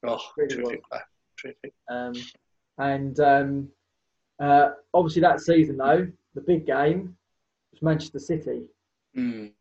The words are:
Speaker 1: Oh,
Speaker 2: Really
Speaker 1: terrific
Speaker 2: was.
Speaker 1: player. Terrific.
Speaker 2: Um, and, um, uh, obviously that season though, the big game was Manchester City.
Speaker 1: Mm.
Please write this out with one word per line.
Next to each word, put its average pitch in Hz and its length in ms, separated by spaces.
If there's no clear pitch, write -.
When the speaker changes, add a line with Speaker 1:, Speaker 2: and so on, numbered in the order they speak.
Speaker 1:
Oh, 113 120
Speaker 2:
Really 139 180
Speaker 1:
terrific 120 260
Speaker 2:
was. - 80
Speaker 1:
player. - 140
Terrific. - 340
Speaker 2:
Um, 123 260
and, 139 400
um, 139 520
uh, 143 320
obviously 165 300
that - 180
season 156 380
though, 151 300
the 135 80
big 160 240
game 180 500
was - 120
Manchester 156 340
City. 127 500
Speaker 1:
Mm. 113 460